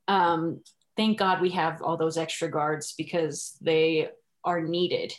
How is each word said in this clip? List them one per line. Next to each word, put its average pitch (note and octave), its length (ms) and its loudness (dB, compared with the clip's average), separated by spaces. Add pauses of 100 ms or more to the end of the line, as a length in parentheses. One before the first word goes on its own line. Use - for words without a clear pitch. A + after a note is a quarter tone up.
um, E3+ 540 2 (360)
thank G#3+ 220 2
God F#3+ 220 2
we F3+ 100 2
have D#3+ 320 -2
all E3 140 -2
those D#3+ 200 0
extra E3 320 -4
guards D3+ 480 -4
because D#3 640 -4
they D#3+ 500 2 (340)
are F3 160 0
needed E3+ 580 -2